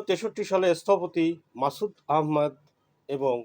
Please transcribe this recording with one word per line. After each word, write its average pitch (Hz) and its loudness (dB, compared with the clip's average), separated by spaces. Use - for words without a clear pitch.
তেষট্টি 196 -2
সালে 190 2
স্থপতি 170 0
মাসুদ 139 -4
আহমদ 147 0
এবং 135 0